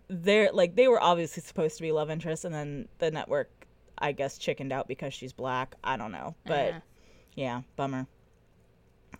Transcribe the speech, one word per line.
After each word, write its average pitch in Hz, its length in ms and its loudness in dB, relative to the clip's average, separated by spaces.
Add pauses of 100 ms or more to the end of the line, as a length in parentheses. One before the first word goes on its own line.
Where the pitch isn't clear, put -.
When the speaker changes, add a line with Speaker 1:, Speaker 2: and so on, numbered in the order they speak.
Speaker 1:
they're, 196 420 4
like, 180 240 4
they 254 140 8
were 226 120 6
obviously 170 400 2
supposed - 360 -2
to - 60 -10
be 156 100 0
love 151 160 0
interests, 160 340 -6
and 175 100 -6
then 147 340 -8 (120)
the 165 120 2
network, 143 380 -2 (480)
I 147 140 -2
guess, 135 260 -4
chickened 135 340 -6
out 131 160 -4
because 131 260 -8
she's 127 200 -14
black. 127 500 -4
I 127 140 -2
don't 110 140 -8
know. 80 240 -10 (100)
But 156 120 0 (180)
Speaker 2:
Eh. 160 40 -12 (560)
Speaker 1:
yeah, 123 260 -6 (140)
bummer. 135 300 -4 (1160)